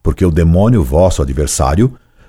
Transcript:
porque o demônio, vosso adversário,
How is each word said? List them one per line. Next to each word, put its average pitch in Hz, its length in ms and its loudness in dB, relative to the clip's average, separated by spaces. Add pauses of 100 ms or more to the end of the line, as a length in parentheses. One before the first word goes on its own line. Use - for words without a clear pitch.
porque 80 220 -2
o 87 60 2
demônio, 87 520 2
vosso 80 380 0
adversário, 73 720 -2 (360)